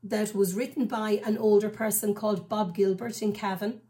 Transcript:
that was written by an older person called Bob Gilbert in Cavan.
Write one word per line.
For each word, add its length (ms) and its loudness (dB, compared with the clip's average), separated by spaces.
that 200 0
was 220 2
written 320 -2
by 360 0
an 140 0
older 320 6
person 460 -2
called 340 -2
Bob 260 -2
Gilbert 460 0
in 120 0
Cavan. 560 -4